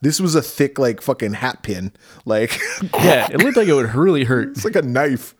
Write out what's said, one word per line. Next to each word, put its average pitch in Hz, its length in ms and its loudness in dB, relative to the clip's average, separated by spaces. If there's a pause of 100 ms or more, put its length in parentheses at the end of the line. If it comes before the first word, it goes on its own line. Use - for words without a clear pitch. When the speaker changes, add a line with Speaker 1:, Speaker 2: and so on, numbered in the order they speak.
Speaker 1:
this 151 180 0
was 170 140 2
a 156 80 4
thick, - 340 -2
like, 120 240 0
fucking 110 340 -4
hat 123 280 -6
pin. 95 300 -6 (320)
Like, 110 340 -2 (180)
<laughs> - 180 -8
Speaker 2:
Yeah, - 360 2
it 139 140 0
looked 269 120 0
like 214 120 2
it 156 60 4
would 117 200 0
really 151 300 4
hurt. 120 240 0
Speaker 1:
It's - 160 -10
like 220 120 -2
a 170 60 2
knife. 131 580 -2